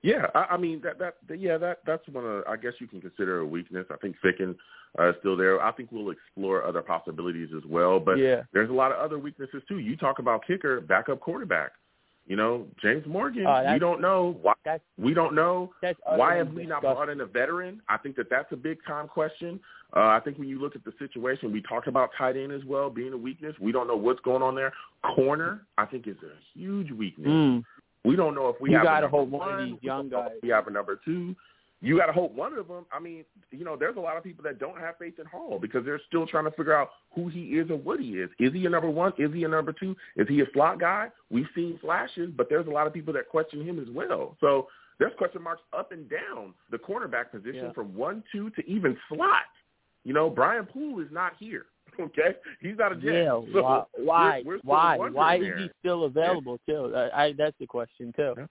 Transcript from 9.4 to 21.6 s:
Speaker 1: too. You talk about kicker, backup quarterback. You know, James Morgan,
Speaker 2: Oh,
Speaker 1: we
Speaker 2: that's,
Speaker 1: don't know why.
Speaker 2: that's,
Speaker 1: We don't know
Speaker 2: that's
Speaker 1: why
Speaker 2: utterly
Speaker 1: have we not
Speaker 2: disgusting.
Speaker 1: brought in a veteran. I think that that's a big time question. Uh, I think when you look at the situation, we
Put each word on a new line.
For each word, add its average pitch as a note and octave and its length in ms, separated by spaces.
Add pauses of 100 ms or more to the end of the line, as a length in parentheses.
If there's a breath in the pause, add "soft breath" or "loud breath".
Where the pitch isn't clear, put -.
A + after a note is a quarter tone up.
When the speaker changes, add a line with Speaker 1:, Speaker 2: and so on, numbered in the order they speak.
Speaker 1:
too. G3+ 100
You B2 180
talk C#3+ 240
about A#2 260
kicker, C#3+ 360
backup F#2+ 380
quarterback. D#3 540 (540)
You F#2+ 80
know, A2+ 320 (140)
James C#3 260
Morgan, G#3+ 400
Speaker 2:
Oh, C3+ 120
Speaker 1:
we C3 60
Speaker 2:
that's, D3+ 140
Speaker 1:
don't F3 200
know F3+ 420
why. G2+ 120 (100)
Speaker 2:
that's, D#3+ 200 (140)
Speaker 1:
We C3+ 160
don't E3 220
know F3+ 360 (100)
Speaker 2:
that's F3+ 240
Speaker 1:
why B2 100
Speaker 2:
utterly D#3 220
Speaker 1:
have D#3 180
we E3+ 100
not D3+ 160
Speaker 2:
disgusting. C3+ 140
Speaker 1:
brought D3 140
in C#3+ 120
a A#2+ 40
veteran. E3+ 640
I - 80
think C#3 200
that A#2+ 120
that's C3+ 220
a D#3 40
big D#3 220 (100)
time D3+ 200
question. E3 520 (360 loud breath)
Uh, F#2+ 60
I A2 220
think C#3+ 140
when C#3 100
you C3+ 120
look C#3 160
at A2 80
the A2 160
situation, B2+ 520
we G#2 120